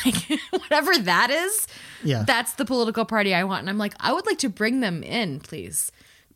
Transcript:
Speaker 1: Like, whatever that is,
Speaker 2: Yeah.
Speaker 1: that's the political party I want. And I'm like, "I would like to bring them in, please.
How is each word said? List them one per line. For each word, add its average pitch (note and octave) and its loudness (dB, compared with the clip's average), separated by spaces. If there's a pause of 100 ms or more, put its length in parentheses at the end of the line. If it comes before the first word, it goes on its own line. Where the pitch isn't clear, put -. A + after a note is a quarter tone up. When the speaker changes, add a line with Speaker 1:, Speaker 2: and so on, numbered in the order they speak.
Speaker 1:
Like, B3 4 (360)
whatever E4 2
that F#3 4
is, F4+ 0 (380)
Speaker 2:
Yeah. B2 2
Speaker 1:
that's A#3+ 2
the - -2
political A3+ 2
party G#3 2
I F3 2
want. F#3+ -2
And F3 -6
I'm G3+ -2
like, G#3 -2
"I - 2
would F4+ -2
like G#4+ 2
to C4+ 0
bring A3+ 0
them F3+ -2
in, E3+ -4
please. - -6 (440)